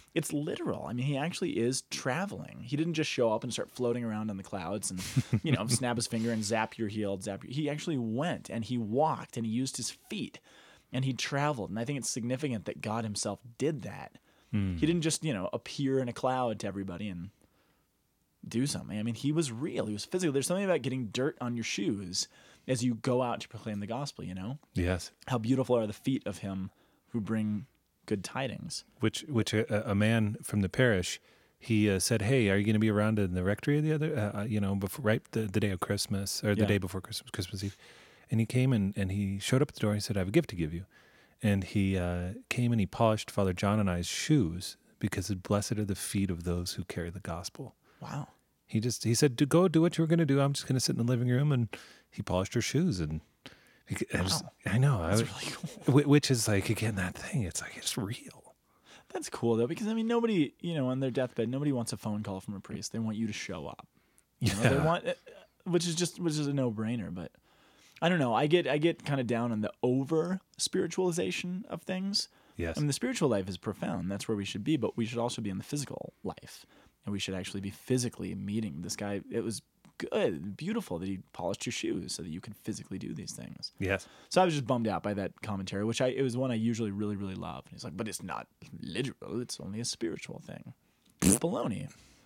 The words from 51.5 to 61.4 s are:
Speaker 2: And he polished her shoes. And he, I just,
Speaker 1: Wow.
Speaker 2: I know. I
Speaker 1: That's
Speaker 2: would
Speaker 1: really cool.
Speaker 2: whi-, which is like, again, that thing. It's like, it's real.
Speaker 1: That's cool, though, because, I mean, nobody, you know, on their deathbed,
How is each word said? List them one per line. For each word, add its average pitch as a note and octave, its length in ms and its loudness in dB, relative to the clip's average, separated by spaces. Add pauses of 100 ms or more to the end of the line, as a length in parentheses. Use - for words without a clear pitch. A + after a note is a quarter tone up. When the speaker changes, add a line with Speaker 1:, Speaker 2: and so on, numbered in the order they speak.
Speaker 2:
And A#2+ 160 4 (420)
he - 100 -6
polished F2+ 340 0
her A#2 60 4
shoes. C#3+ 380 2
And D#2 220 -2 (640)
he, - 80 -4 (180)
I - 100 2
just, - 200 0
Speaker 1:
Wow. - 60 -16 (160)
Speaker 2:
I G#2 140 2
know. C3 220 6
I D#2+ 140 0
Speaker 1:
That's A2+ 60 6
Speaker 2:
would A2+ 100 -2
Speaker 1:
really - 200 -8 (340)
cool. C3 100 6
Speaker 2:
whi-, C#3+ 120 8
which C#3+ 220 6
is A#2+ 200 2
like, G2 200 4
again, A2 260 0
that F#2 200 -2
thing. - 280 -2
It's - 180 -4
like, - 160 -12
it's - 200 -4
real. - 440 -6 (680)
Speaker 1:
That's F4 200 -6
cool, A#2 280 2
though, A#2 100 2
because, F3+ 200 -4
I A3 60 0
mean, A3+ 140 0
nobody, A3+ 520 2
you E3+ 140 -4
know, C3+ 140 0
on B2+ 120 0
their C3+ 120 0
deathbed, A#2+ 380 0